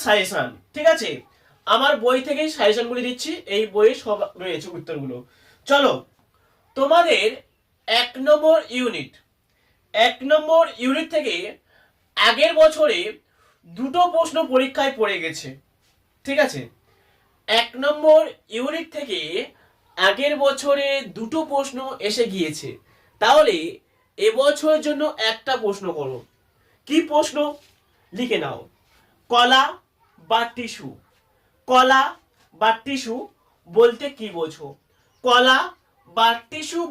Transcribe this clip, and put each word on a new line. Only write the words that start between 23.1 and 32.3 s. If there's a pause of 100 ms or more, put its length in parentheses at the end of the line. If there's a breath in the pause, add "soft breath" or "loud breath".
তাহলে (640)
এবছরের
জন্য (300)
একটা (100)
প্রশ্ন (120)
করো। (680)
কি (140)
প্রশ্ন? (760)
লিখে
নাও, (680)
কলা (640)
বা (140)
টিস্যু, (840)
কলা (580)